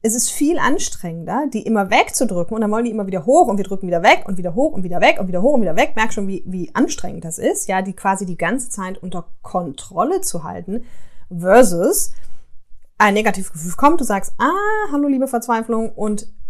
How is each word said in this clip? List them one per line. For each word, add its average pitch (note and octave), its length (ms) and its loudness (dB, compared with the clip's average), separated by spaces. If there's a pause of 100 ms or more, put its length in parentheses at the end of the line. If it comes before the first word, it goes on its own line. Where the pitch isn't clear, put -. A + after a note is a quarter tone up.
es A3+ 140 -2
ist - 140 -2
viel D#4 300 0
anstrengender, F3+ 920 -2
die G#3+ 120 -4
immer G3+ 260 0
wegzudrücken G#3 640 0
und A3+ 60 -2
dann G#3 100 0
wollen A#3 140 0
die A#3 60 -2
immer G#3 160 -4
wieder F#3+ 180 -4
hoch D4 220 6
und G#3 100 0
wir G3 80 0
drücken F#3+ 220 -4
wieder E3+ 160 0
weg D#4 240 6
und G3 100 -2
wieder F3 180 -2
hoch D4 160 2
und G3 120 0
wieder E3+ 180 0
weg C#4+ 180 4
und G3 80 -2
wieder F3+ 140 0
hoch C#4 120 6
und A#3+ 80 6
wieder F3 140 2
weg. C4 200 4
Merk G#3+ 180 2
schon, G3+ 140 -2
wie, G3 180 -6
wie F#3 280 -8
anstrengend G#3+ 520 -2
das D#3+ 140 -10
ist, - 280 -2
ja, F#3 140 0
die G3 120 -6
quasi G3 320 -2
die F3+ 120 -6
ganze A3+ 320 -2
Zeit F#3+ 300 -8
unter F3 260 -6 (160)
Kontrolle F#3 800 -4
zu D#3+ 220 -4
halten F#3 420 -6 (440)
versus F#3 840 4 (840)
ein G#3 160 4
Negativgefühl G3 600 -2
kommt, D#4 280 6
du B3 40 2
sagst, G3 320 0
"Ah, G4+ 540 0
hallo C#4+ 160 0
liebe C4+ 200 0
Verzweiflung" A3+ 640 -2
und G#3+ 400 -2 (180)